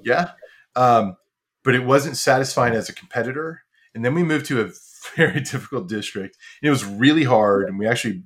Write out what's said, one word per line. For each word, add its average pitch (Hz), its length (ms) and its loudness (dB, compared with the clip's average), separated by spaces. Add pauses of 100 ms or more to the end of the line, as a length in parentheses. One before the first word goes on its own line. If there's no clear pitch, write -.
yeah, 143 280 -2 (460)
um, 117 420 4 (440)
but 131 120 2
it 127 100 0
wasn't 135 320 2
satisfying 131 580 2
as 107 140 -4
a - 60 -14
competitor. 143 720 -8 (300)
And 113 80 -8
then 127 120 0
we 175 80 2
moved 156 240 -2
to 127 160 0
a 92 80 -4 (220)
<laughs> - 240 -16
very 156 240 2
difficult 127 460 -8
district. 101 520 -10 (240)
And 143 40 -2
it 151 40 4
was 131 140 2
really 131 400 2
hard, 104 440 2
and 98 100 -8
we 104 80 -4
actually, 110 400 -6